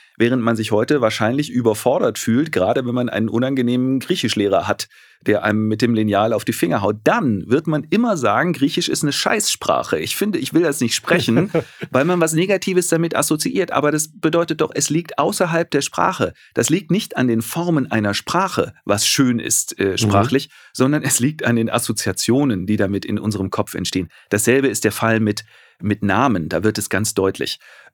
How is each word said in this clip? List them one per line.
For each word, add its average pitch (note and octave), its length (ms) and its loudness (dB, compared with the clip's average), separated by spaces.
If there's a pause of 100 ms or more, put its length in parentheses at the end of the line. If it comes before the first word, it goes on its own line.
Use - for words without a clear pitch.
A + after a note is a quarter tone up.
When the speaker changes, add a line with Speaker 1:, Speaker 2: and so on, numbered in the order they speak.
(180)
Speaker 1:
während A#2+ 260 2
man A2+ 120 2
sich G#2+ 160 -4
heute B2 300 2
wahrscheinlich A#2 480 0
überfordert A#2+ 680 0
fühlt, C3+ 320 0
gerade A#2+ 340 0
wenn A#2+ 80 -4
man B2 160 -2
einen A2 200 -2
unangenehmen B2+ 680 0
Griechischlehrer G2+ 680 0
hat, - 220 -4 (360)
der G#2 180 2
einem G#2+ 240 2
mit G#2+ 140 -2
dem A#2+ 120 2
Lineal G#2+ 380 2
auf G#2 140 -2
die - 80 -2
Finger D#3 280 -2
haut, G#2 220 0
dann D3+ 440 0
wird C3+ 200 2
man D3+ 220 -2
immer A3 260 0
sagen, C3 380 0
Griechisch C#3 340 0
ist - 160 -2
eine D3 80 0
Scheißsprache. - 880 0
Ich - 160 -4
finde, G#3 240 -2
ich - 140 -6
will D#3+ 80 4
das D3 180 0
nicht A#2 160 0
sprechen, D#3+ 560 2 (200)
Speaker 2:
<laughs> - 200 -12
Speaker 1:
weil C3 140 2
man F3+ 160 2
was D#3+ 120 0
Negatives F#3 540 0
damit E3 280 0
assoziiert. D#3 560 0
Aber D3 200 2
das D#3 220 -2
bedeutet D#3+ 480 0
doch, - 120 0
es - 160 -2
liegt D#3 300 -2
außerhalb E3+ 500 0
der C#3 120 0
Sprache. F3 520 0 (200)
Das - 160 0
liegt F3+ 200 0
nicht - 280 -2
an B2+ 100 2
den A2+ 140 2
Formen E3 500 -2
einer G#2 220 0
Sprache, - 600 -2 (120)
was G#2 200 0
schön B2 340 2
ist, - 380 -4
äh, G2 120 2
Speaker 2:
Mhm. F#2 80 -2
Speaker 1:
sprachlich, A2 520 2 (220)
sondern C#3+ 320 2
es C#3 160 0
liegt D3+ 240 0
an A#2 140 2
den A2+ 120 0
Assoziationen, A2+ 960 0
die G#2 120 0
damit G2+ 260 -2
in G#2 160 -4
unserem G2 300 -2
Kopf - 260 -4
entstehen. F2+ 320 -4 (220)
Dasselbe B2+ 400 2
ist G2+ 160 -4
der G#2 80 2
Fall A2+ 260 0
mit, G#2 240 -2 (380)
mit G#2 200 -2
Namen. G2+ 460 0
Da E2+ 160 -2
wird G#2+ 140 0
es G#2 120 -6
ganz G2+ 240 -2
deutlich. F#2+ 460 -2 (340)